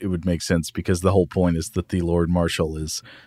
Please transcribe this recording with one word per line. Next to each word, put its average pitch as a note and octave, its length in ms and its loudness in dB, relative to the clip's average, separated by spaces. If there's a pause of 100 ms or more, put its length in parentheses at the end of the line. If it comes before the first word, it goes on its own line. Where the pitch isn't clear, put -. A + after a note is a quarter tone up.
it G#2 60 -6
would F2 180 -2
make E2+ 160 0
sense E2+ 300 0
because F2+ 300 -2
the F#2 100 4
whole F#2+ 160 4
point F2 300 2
is D#2+ 140 -4
that - 180 -4
the F#2 120 0
Lord E2+ 300 0
Marshal E2 460 0
is D#2 260 -6 (240)